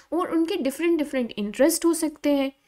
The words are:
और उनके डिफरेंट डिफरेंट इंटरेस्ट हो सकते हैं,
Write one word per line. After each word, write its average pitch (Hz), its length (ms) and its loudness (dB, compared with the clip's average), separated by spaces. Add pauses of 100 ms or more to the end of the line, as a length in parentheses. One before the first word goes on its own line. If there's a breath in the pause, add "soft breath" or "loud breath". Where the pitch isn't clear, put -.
(140 loud breath)
और 349 180 -2
उनके 339 240 0
डिफरेंट 330 420 0
डिफरेंट 269 400 -4
इंटरेस्ट 226 480 2
हो 339 80 4
सकते 311 360 -2
हैं, 277 220 2 (160)